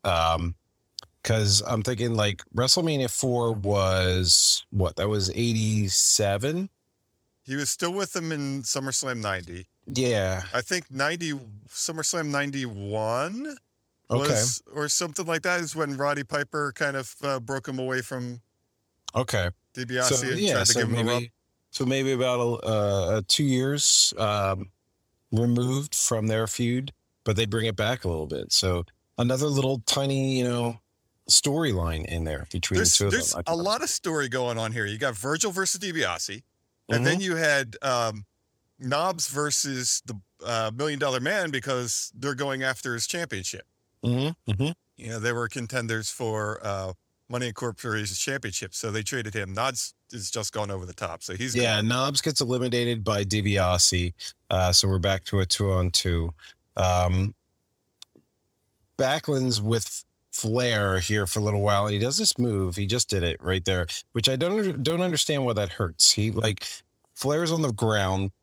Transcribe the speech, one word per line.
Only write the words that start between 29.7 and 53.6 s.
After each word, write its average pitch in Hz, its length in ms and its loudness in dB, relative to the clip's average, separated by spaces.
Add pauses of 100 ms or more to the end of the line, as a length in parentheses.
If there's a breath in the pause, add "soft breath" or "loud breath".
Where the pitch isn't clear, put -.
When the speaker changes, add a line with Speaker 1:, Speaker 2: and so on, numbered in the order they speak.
Speaker 1:
tiny, 135 520 2
you 123 60 2
know, 120 360 0 (480)
storyline 104 800 2
in 82 180 -4
there 76 260 -4
between 92 280 0
Speaker 2:
There's, 90 140 4
Speaker 1:
the - 60 4
two 101 80 2
of 98 60 2
Speaker 2:
there's 247 180 0
Speaker 1:
them. - 80 -4
I - 20 -6 (120)
Speaker 2:
a 170 40 0
Speaker 1:
thought 170 60 -2
Speaker 2:
lot 214 180 0
Speaker 1:
so. - 40 -2
Speaker 2:
of - 60 -4
story 151 380 -2
going 120 300 -2
on 113 140 -2
here. 113 140 -2
You 107 120 -6
got 131 160 0
Virgil 156 380 -2
versus 185 280 -2
DiBiase, 117 600 -4 (460)
and 120 180 2
then 175 80 4
Speaker 1:
Mm-hmm. 190 80 -2
Speaker 2:
you 180 140 0
had, 139 460 2
um, 117 420 0 (560)
Knobbs 156 480 0
versus 139 800 -2
the, 113 120 -10 (260)
uh, 113 300 0
Million 143 240 -2
Dollar 131 220 0
Man 175 320 0
because 127 640 -4
they're 135 180 -4
going 131 300 -2
after 127 300 -2
his 113 120 -2
championship. 120 600 -6 (380)
Speaker 1:
Mm-hmm. 127 460 0
Mm-hmm. 131 220 0 (240)
Speaker 2:
You 120 140 -14
know, 113 100 -8
they 120 120 0
were 117 160 -2
contenders 113 600 -4
for, 107 560 -2
uh, 95 280 -4 (340)
Money 123 200 -4
Incorporated's 107 680 -4
championship, 135 560 -4
so 113 160 -4
they 107 140 -2
traded 107 300 -4
him. 98 200 -4
Knobbs 123 400 -2 (160)
is 107 220 -8
just 107 200 -4
gone 104 160 -4
over 95 160 -6
the 90 100 -12
top, 85 280 -8
so 92 140 -8
he's 120 180 -4
Speaker 1:
Yeah, 117 220 4
Speaker 2:
gone. 107 100 2
Speaker 1:
Knobbs 135 360 2
gets 156 180 0
eliminated 120 640 0
by 101 200 2
DiBiase, 95 880 2 (340 loud breath)